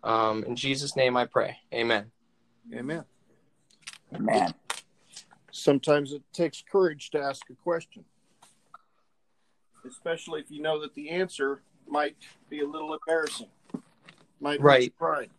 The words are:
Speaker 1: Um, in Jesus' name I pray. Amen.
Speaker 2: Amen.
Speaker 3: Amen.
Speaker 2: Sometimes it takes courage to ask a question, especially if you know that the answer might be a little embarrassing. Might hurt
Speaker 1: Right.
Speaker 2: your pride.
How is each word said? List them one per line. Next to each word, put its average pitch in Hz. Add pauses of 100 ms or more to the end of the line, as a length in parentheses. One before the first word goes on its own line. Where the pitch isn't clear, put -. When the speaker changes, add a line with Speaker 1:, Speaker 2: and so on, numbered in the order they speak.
Speaker 1:
Um, 110
in 120
Jesus' 139
name 127
I 123
pray. - (140)
Amen. 117 (640)
Speaker 2:
Amen. 143 (1080)
Speaker 3:
Amen. 104 (960)
Speaker 2:
Sometimes 143
it 143 (120)
takes 165
courage 170
to 151
ask 139
a 127
question, - (1800)
especially 160
if 147
you 147
know 156
that 147
the 147
answer 151 (260)
might 147 (320)
be 147
a 143
little 156
embarrassing. 156 (920)
Might 143
hurt 139
Speaker 1:
Right. 139
Speaker 2:
your 123
pride. 151